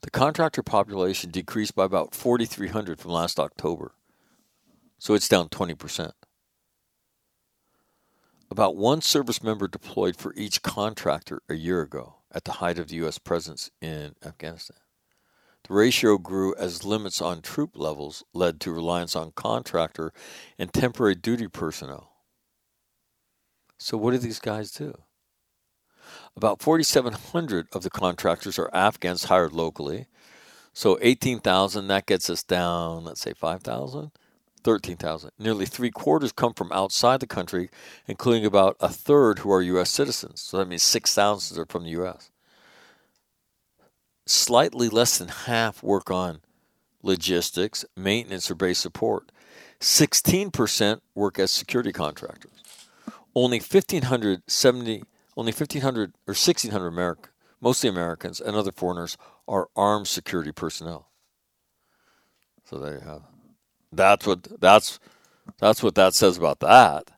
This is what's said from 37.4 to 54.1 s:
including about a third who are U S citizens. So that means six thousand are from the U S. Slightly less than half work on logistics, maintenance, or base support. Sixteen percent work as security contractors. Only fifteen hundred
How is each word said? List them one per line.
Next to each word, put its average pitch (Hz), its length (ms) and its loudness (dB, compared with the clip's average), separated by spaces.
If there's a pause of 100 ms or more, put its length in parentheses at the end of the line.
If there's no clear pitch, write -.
including 113 400 0
about 98 340 6
a 90 80 0
third 117 520 4
who 101 120 0
are 92 80 6
U 90 200 2
S 90 100 0
citizens. - 500 -4
So - 160 -8
that 95 120 -2
means 87 140 -4
six - 320 2
thousand 101 460 0
are 80 60 -6
from 87 180 -8
the 82 60 -8
U 87 160 -4
S. - 240 -14 (2000)
Slightly 123 600 2
less 113 300 2
than 87 100 -8
half 113 540 -4
work 98 280 0
on 90 300 -4 (600)
logistics, 90 840 -2 (120)
maintenance, 95 540 -4
or 92 40 -4
base 90 240 0
support. 104 520 -4 (500)
Sixteen - 720 2
percent 107 520 0 (120)
work 98 240 -2
as 95 120 2
security 117 420 -2
contractors. - 600 -8 (840)
Only 123 240 4
fifteen 185 440 2
hundred 113 440 0